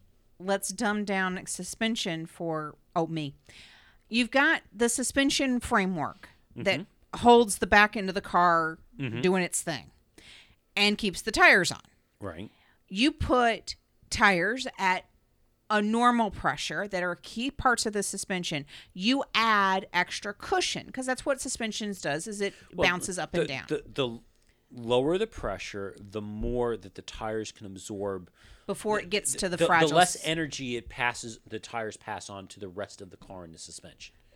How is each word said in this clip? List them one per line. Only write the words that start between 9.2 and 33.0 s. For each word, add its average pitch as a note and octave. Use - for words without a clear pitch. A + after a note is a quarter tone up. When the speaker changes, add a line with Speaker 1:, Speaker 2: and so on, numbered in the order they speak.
Speaker 1:
doing F3+
its -
thing B2
and G3+
keeps F#3+
the A3
tires C4+
on. -
Speaker 2:
Right. F#2
Speaker 1:
You A#3
put A#3+
tires G#3
at F#3
a G#3+
normal A#3
pressure D#3
that F#3
are F3
key B3
parts -
of G#3+
the G#3
suspension. F3
You A#3+
add G3+
extra F#3+
cushion, -
'cause C4
that's B3+
what C4+
suspensions G#3+
does, D3+
is G#3
it G3
Speaker 2:
Well, F3+
Speaker 1:
bounces F3+
up D#3
Speaker 2:
the, E3+
Speaker 1:
and -
down. C3
Speaker 2:
the, D3+
the A#2
lower B2
the A3
pressure, G2
the G#2
more A2+
that G2
the F#2
tires A2
can G#2
absorb G2
Speaker 1:
Before G#3+
Speaker 2:
the, G3+
Speaker 1:
it F3
gets G3+
Speaker 2:
the, -
Speaker 1:
to F#3+
the E3+
Speaker 2:
the, E3
Speaker 1:
fragile E3
Speaker 2:
the D3
less F3+
Speaker 1:
s- -
Speaker 2:
energy D3
it A#2
passes, A#2+
the A2
tires A2
pass G#2
on G2
to -
the G2+
rest F#2
of F#2